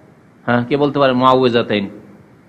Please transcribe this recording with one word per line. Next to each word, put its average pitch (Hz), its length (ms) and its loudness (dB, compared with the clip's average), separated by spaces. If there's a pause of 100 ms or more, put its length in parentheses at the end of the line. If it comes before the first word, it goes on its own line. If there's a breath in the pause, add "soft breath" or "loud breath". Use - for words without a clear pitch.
(460)
হ্যাঁ, 120 200 -2
কে 135 120 -2
বলতে 143 220 0
পারে 135 140 2
মুআউযিজাতাইন? 120 760 0 (600)